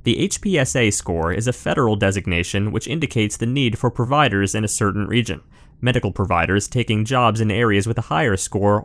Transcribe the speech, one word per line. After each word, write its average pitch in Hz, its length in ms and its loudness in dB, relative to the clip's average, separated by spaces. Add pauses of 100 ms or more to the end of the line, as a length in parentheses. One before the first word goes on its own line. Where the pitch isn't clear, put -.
The 92 160 2
H 202 220 -2
P 190 180 0
S 131 180 0
A 113 140 4
score 82 400 -2
is 110 160 -2
a 123 60 0
federal 127 420 0
designation 98 800 0
which - 160 -4
indicates 127 480 -2
the - 80 -4
need 123 340 0
for 123 120 0
providers 120 640 0
in 107 100 0
a 104 40 -2
certain 101 380 0
region. 110 360 -2 (400)
Medical 120 280 0
providers 92 560 0
taking 110 380 0
jobs 117 340 2
in 107 120 2
areas 101 360 2
with 117 120 -2
a 113 100 -6
higher 147 300 2
score 104 460 2